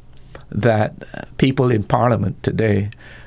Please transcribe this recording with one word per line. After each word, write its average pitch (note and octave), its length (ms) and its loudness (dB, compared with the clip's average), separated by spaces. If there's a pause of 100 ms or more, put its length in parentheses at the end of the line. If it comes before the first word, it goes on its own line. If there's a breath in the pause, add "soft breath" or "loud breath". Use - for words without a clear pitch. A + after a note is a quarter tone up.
(520 loud breath)
that G#2+ 420 2 (440)
people C3 320 4
in A2 140 2
Parliament A#2 600 0
today, G#2 480 0 (360 loud breath)